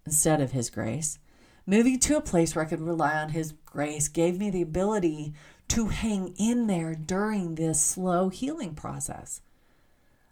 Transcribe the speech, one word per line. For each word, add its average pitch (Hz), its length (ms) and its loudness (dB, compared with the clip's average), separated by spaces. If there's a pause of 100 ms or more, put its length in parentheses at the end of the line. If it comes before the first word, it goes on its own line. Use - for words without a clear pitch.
instead 156 340 4
of 131 120 0
his 127 180 -2
grace, 113 480 -6 (480)
moving 233 340 6
to 285 160 4
a 302 60 4
place 165 340 2
where 156 80 0
I 156 60 -2
could 160 120 -4
rely 160 340 0
on 156 140 -4
his 156 240 -4 (120)
grace 147 420 -4
gave 170 300 2
me 202 140 -2
the 180 100 0
ability 165 720 0 (360)
to 226 180 0
hang 190 500 -2
in 233 300 2
there 165 260 0
during 185 640 -2
this 160 260 2
slow 185 480 2
healing 254 460 -6
process - 680 -10 (920)